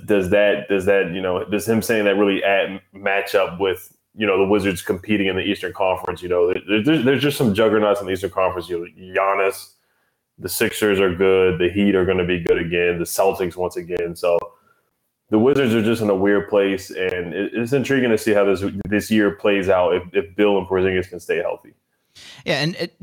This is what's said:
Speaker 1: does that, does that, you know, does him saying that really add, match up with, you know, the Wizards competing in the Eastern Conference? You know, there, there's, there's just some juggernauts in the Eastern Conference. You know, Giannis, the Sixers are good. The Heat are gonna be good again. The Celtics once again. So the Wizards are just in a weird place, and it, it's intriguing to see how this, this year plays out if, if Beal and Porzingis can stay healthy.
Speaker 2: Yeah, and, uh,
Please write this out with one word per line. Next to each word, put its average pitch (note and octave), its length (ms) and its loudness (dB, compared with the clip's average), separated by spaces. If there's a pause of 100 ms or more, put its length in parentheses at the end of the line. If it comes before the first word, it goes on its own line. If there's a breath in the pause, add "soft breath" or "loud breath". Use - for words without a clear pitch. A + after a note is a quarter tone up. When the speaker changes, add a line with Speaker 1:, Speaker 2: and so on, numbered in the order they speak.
Speaker 1:
does G2 240 2
that, G#2 360 2
does G2 180 -2
that, G2 260 2
you F#2+ 100 -6
know, F#2 240 -2
does G2 220 -4
him A2+ 160 0
saying G#2+ 220 0
that G2 100 2
really G2+ 280 2
add, F#2+ 380 0 (100)
match G2 440 -4
up F2+ 240 0
with, F#2+ 320 -4 (260)
you G#2+ 80 -4
know, F#2+ 120 2
the G2 80 4
Wizards G2 360 0
competing G2+ 460 -2
in F#2 80 -2
the F#2 60 -2
Eastern F#2 320 -4
Conference? F#2 500 -4
You F2 60 -8
know, F2+ 240 2
there, G#2 320 -2
there's, D3+ 180 2
there's B2+ 180 2
just C#3+ 160 -2
some A#2 160 2
juggernauts G#2+ 460 2
in G2 80 -8
the F#2+ 60 -2
Eastern F#2 160 -4
Conference. F2+ 400 -2
You F2 100 -6
know, F#2 340 -16
Giannis, G2 600 -2 (640)
the G2+ 80 -12
Sixers G#2 540 0
are F#2 120 2
good. F#2 460 2
The F2+ 100 2
Heat G2+ 260 2
are F#2 100 2
gonna F#2 200 0
be F2 140 -2
good F2+ 180 0
again. F2 400 -2
The E2+ 60 -4
Celtics F#2 540 -2
once F2+ 180 -6
again. F2 400 -6
So E2+ 240 0 (920 soft breath)
the G#2+ 60 2
Wizards C3 380 4
are A2+ 80 2
just A2+ 180 0
in G#2 80 -2
a G2 60 2
weird G2+ 320 2
place, G2 440 0
and F2+ 420 -4
it, G2 220 -4
it's A#2 180 -2
intriguing C3 360 0
to A2 80 4
see A2 140 0
how G2+ 140 4
this, G2 180 2 (240)
this G2+ 240 -2
year G#2 200 4
plays G2+ 360 0
out F2+ 260 4
if, F2 100 0 (100)
if F2+ 240 -2
Beal G#2 200 4
and F2+ 80 -2
Porzingis F#2 440 0
can F2 100 -14
stay E2 200 -4
healthy. - 340 -6 (720 loud breath)
Speaker 2:
Yeah, C#3+ 160 -2
and, E3+ 180 -4
uh, F3 80 -4 (160)